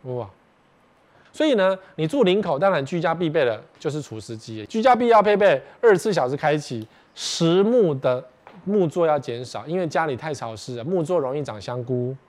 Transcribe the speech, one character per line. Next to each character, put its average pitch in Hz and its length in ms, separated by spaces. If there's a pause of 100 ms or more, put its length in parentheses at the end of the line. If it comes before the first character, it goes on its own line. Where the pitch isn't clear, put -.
哇！ 123 240 (1040)
所 302 140
以 294 80
呢， 190 240 (180)
你 160 120
住 269 160
林 190 180
口， 170 160
当 196 140
然 151 120
居 170 160
家 165 140
必 170 160
备 147 160
的 113 180 (140)
就 - 100
是 147 140
除 110 180
湿 113 160
机， 110 300
居 220 160
家 247 140
必 233 140
要 220 120
配 208 160
备， 185 240 (180)
二 226 120
十 185 60
四 220 140
小 151 160
时 135 80
开 151 220
启， 117 280 (280)
实 170 480
木 208 320
的 127 300 (420)
木 190 220
作 170 180
要 151 120
减 123 280
少， 117 220
因 165 100
为 180 100
家 160 200
里 131 100
太 156 160
潮 117 220
湿 123 200
了， 117 80
木 170 200
作 175 160
容 135 180
易 147 60
长 110 180
香 127 220
菇 127 340 (120)